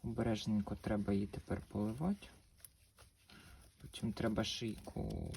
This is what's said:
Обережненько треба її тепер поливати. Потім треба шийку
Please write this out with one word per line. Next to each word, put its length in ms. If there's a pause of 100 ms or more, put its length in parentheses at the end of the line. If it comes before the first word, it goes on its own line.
Обережненько 720
треба 380
її 140
тепер 340
поливати. 680 (1500)
Потім 320
треба 300
шийку 920